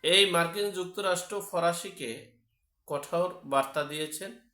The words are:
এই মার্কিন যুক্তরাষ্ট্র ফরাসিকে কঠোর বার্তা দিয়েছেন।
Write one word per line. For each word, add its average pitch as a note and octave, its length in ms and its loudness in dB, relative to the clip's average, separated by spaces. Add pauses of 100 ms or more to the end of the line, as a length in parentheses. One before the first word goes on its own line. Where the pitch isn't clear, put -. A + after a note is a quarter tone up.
এই F#3 180 8 (120)
মার্কিন E3+ 320 2 (120)
যুক্তরাষ্ট্র F3+ 560 -2 (160)
ফরাসিকে E3+ 600 -2 (760)
কঠোর E3+ 400 -2 (240)
বার্তা C3+ 320 2
দিয়েছেন। D#3 460 -6 (240)